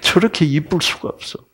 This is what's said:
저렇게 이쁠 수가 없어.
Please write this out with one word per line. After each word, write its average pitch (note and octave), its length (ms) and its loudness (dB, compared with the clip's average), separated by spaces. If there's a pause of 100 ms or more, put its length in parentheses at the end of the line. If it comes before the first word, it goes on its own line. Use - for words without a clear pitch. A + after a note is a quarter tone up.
저렇게 F3+ 440 2
이쁠 D3+ 380 0
수가 - 260 -4
없어. - 300 -12 (160)